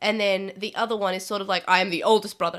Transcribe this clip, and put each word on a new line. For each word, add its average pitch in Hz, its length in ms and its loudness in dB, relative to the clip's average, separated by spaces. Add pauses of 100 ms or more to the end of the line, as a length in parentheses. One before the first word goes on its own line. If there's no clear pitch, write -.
And 214 200 0
then 190 360 0
the 202 180 -8
other 226 220 -2
one 196 180 -2
is 185 100 -6
sort 202 160 -4
of 190 80 -8
like, 180 180 0
I 185 140 6
am 190 100 2
the 170 120 -2
oldest 208 360 2
brother 170 200 -2